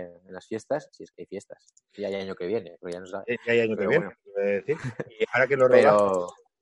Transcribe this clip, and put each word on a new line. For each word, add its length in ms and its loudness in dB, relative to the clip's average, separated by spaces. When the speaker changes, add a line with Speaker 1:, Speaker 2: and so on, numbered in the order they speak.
Speaker 1:
en 60 -18
las 120 -16
fiestas, 460 -8
si 120 -20
es 100 -20
que 80 -20
hay 60 -14
fiestas. 380 -16
Y 100 -12
hay 120 -6
año 200 -8
que 120 -10
viene, 340 -6
porque 140 -10
ya 40 -12
no 80 -16
sabe. 200 -10
Speaker 2:
Eh, 180 -4
ya 80 0
hay 80 4
año 160 0
que 0 -
Speaker 1:
Pero 140 0
Speaker 2:
viene, 160 2
Speaker 1:
bueno. 160 -18
Speaker 2:
quiero 280 -2
decir. 260 -2
Y 220 -4
ahora 160 2
que 80 0
lo 120 4
Speaker 1:
<laughs> 20 4
Pero 280 8
Speaker 2:
rodas, 360 2